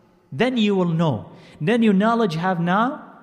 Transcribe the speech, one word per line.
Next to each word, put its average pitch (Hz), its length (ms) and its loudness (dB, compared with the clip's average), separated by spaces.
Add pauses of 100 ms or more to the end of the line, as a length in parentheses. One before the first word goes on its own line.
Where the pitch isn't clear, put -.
(320)
Then 233 240 -2
you 208 180 2
will 185 140 0
know. 160 420 -2 (300)
Then 226 220 0
your 220 100 4
knowledge 214 440 2
have 175 220 -2
now 202 440 -2 (200)